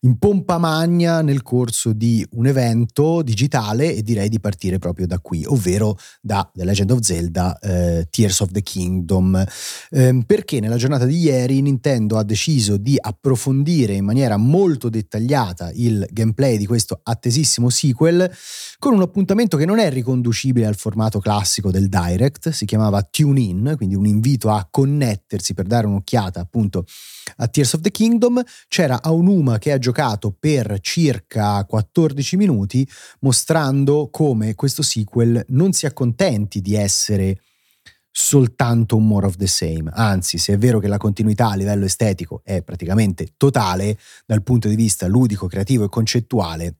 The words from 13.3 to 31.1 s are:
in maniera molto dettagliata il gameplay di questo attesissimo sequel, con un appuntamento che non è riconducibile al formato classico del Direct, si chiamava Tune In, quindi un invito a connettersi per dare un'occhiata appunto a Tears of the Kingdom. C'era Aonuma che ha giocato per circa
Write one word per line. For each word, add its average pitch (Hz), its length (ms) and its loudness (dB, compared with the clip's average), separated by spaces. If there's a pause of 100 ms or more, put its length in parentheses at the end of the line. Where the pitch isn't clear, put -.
in 98 140 0
maniera 113 320 2
molto 147 500 2
dettagliata 113 600 -2 (260)
il 110 380 0
gameplay 113 440 0
di 104 80 0
questo 117 380 -4
attesissimo 123 680 0
sequel, 165 600 2 (480)
con 269 160 2
un 196 80 4
appuntamento 196 540 0
che 147 100 2
non 208 140 2
è 185 100 2
riconducibile 123 720 0
al 104 120 0
formato 107 420 -2
classico 98 540 -2
del 98 160 2
Direct, 95 640 -2
si 151 160 -6
chiamava 104 360 0
Tune 139 380 2
In, 107 360 -2
quindi 98 200 -2
un 98 100 2
invito 110 440 2
a 104 200 -2
connettersi 135 840 -2
per 90 140 -6
dare 110 220 0
un'occhiata 98 500 -2
appunto 92 460 -4 (540)
a 123 100 -2
Tears 139 240 0
of 160 80 -2
the 196 100 0
Kingdom. 233 500 2 (280)
C'era 127 340 0
Aonuma 165 560 2
che 147 140 -2
ha 139 60 0
giocato 120 600 -2
per 117 420 -2
circa 107 840 -2